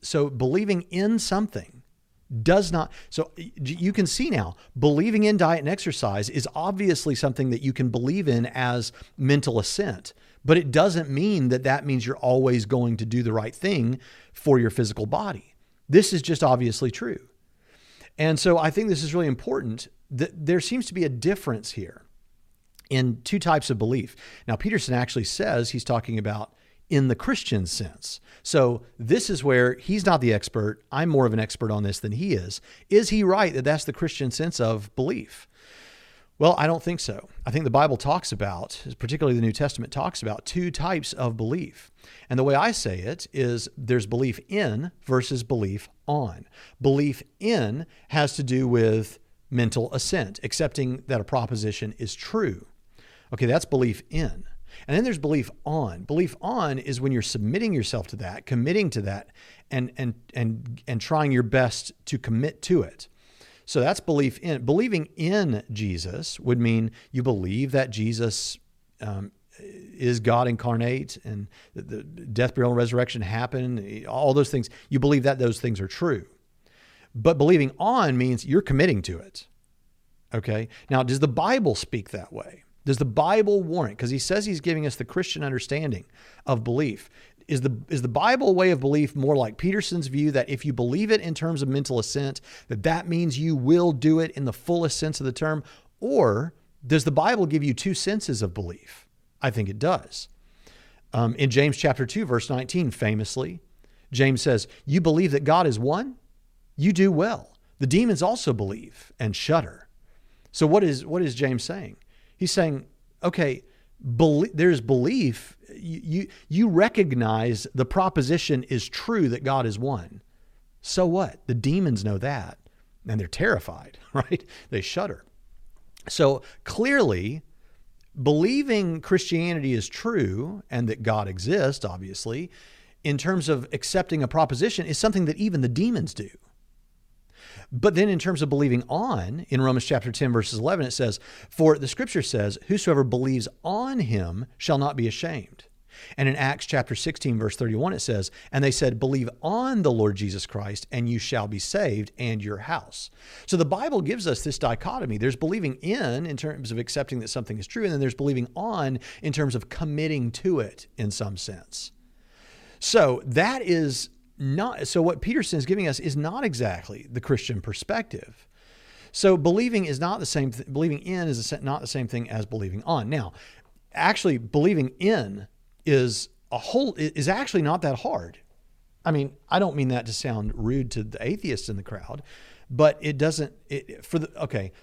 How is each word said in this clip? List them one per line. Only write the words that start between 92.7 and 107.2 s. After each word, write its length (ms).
that 240
means 320
you 160
will 380
do 260
it 140
in 140
the 60
fullest 460
sense 220
of 60
the 60
term? 300
Or 540
does 180
the 60
Bible 360
give 160
you 120
two 200
senses 460
of 140
belief? 520
I 80
think 180
it 100
does. 500
Um, 220
in 160
James 260
chapter 300
two, 180
verse 260
nineteen, 400
famously, 680
James 320
says, 240
"You 140
believe 320
that 120
God 220
is 120
one? 380
You 160
do 200
well. 440